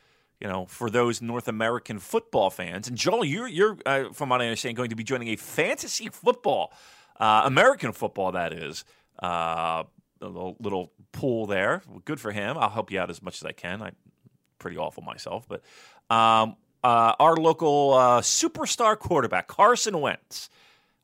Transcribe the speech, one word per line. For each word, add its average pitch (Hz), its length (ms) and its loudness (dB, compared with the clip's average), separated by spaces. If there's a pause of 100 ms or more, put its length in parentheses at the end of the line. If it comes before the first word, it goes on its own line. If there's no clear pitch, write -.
(400)
you 104 80 -10
know, 92 180 -6
for 117 240 -6
those 120 320 0
North 117 260 -8
American 113 520 -4
football 123 500 0
fans, 90 380 -10
and 120 100 -10
Joel, 220 260 0
you're, 185 240 -4
you're, 202 380 0
uh, 135 260 0
from 139 180 -6
what 127 120 2
I 117 40 0
understand, 117 300 -4
going 123 140 -4
to 113 60 -8
be 113 80 -8
joining 120 260 -4
a 107 80 -4
fantasy - 720 -6
football, 156 640 -2 (440)
uh, 107 280 6
American 147 480 2
football, 95 400 -4
that 85 180 -4
is, 80 320 -10 (380)
uh, 82 640 -2 (380)
a 95 60 -12
little, 90 320 -12
little 98 320 -6 (220)
pool 117 320 -2
there. 101 360 0 (220)
Good 147 160 -8
for 107 140 -8
him. 104 240 -4
I'll 113 120 0
help 104 220 -6
you 92 80 -2
out 90 100 -2
as 85 120 -14
much 92 200 -12
as 80 40 -12
I 80 80 -10
can. 92 280 -10
I'm 98 140 -14 (640)
pretty 87 160 -10
awful 80 260 -8
myself, - 460 -12
but, - 140 -12 (520)
um, 113 440 4 (260)
uh, 117 380 4
our 165 160 6
local, 156 560 4
uh, 123 260 6
superstar 240 800 0
quarterback 117 480 0
Carson 208 540 4
Wentz, - 480 -6 (540)